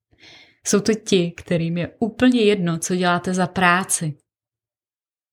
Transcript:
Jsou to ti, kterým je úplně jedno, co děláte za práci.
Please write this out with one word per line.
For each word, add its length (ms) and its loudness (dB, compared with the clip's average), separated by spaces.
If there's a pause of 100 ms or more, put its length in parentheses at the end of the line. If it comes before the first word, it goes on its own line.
(680)
Jsou 140 2
to 140 0
ti, 360 0
kterým 480 -4
je 200 -6
úplně 440 2
jedno, 360 2
co 180 -4
děláte 380 0
za 120 0
práci. 720 0 (1160)